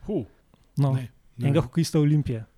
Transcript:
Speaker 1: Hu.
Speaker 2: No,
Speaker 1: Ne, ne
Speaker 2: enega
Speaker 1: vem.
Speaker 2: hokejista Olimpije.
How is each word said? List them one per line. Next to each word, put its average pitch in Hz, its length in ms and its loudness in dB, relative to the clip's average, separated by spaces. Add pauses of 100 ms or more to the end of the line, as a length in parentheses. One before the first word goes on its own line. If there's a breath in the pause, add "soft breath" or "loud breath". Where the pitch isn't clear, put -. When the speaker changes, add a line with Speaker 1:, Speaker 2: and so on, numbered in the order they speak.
Speaker 1:
Hu. 175 220 -4 (500)
Speaker 2:
No, 135 160 2
Speaker 1:
Ne, 131 100 -2
ne 120 80 -12 (300)
Speaker 2:
enega 143 200 2
Speaker 1:
vem. - 40 0
Speaker 2:
hokejista - 340 0
Olimpije. 147 480 2 (120)